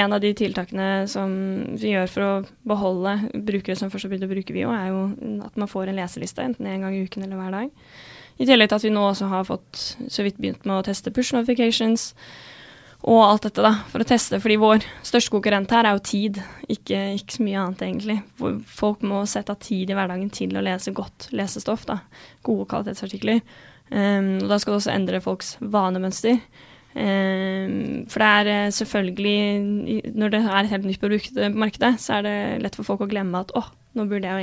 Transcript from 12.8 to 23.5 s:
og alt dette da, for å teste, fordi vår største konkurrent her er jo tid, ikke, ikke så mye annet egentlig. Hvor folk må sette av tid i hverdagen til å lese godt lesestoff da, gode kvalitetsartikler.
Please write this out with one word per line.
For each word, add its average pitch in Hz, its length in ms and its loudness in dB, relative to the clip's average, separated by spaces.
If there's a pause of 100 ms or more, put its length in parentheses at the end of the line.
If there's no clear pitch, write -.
og 226 160 8
alt 214 240 8
dette 202 160 -2
da, 214 140 8 (180)
for - 80 -2
å 226 80 0
teste, 226 320 4
fordi 214 160 4
vår 214 280 6 (200)
største 240 260 2
konkurrent 202 400 2
her 233 140 6
er 208 80 6
jo 202 160 2
tid, 202 300 0 (340)
ikke, 196 280 -2 (180)
ikke 202 180 -12
så 240 80 0
mye 196 160 0
annet 185 240 -2
egentlig. 196 300 -2 (260)
Hvor 190 140 -2 (100)
folk - 400 -2
må 202 140 0 (100)
sette 202 240 -2
av 202 80 -8
tid 185 320 -4
i 196 60 -2
hverdagen 190 340 -2
til 190 240 -4
å 196 80 -2
lese 190 320 -4
godt - 400 -10
lesestoff 214 540 -4
da, 202 80 -2 (440)
gode 202 280 0
kvalitetsartikler. 202 720 -2 (500)